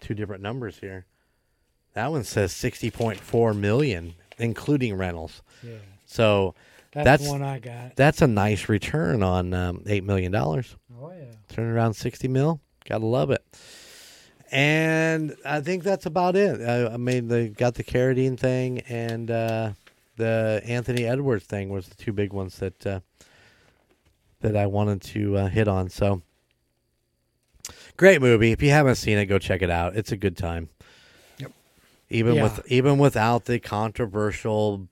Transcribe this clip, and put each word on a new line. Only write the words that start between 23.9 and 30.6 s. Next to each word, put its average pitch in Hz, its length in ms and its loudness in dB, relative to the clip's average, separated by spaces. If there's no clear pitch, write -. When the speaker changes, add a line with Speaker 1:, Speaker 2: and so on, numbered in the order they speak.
Speaker 1:
that 107 160 0
I 101 80 2
wanted 101 360 0
to, 101 240 -2
uh, 98 100 0
hit 107 220 2
on. 92 200 0
So, 101 320 -2
great 180 240 8
movie. 117 300 6
If 113 100 0
you 143 100 4
haven't 143 240 6
seen 107 220 0
it, 101 100 2
go 98 120 2
check 95 220 -2
it 90 80 0
out. 85 260 0
It's 110 160 -4
a 110 60 -6
good 95 180 -2
time. 82 340 -6